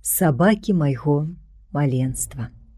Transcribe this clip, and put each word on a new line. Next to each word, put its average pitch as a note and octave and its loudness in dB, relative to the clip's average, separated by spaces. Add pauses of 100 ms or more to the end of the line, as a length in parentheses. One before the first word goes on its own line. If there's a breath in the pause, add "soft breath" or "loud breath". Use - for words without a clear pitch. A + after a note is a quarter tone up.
Сабакі F#3 2
майго D3 0 (420)
маленства. C3 -2 (300)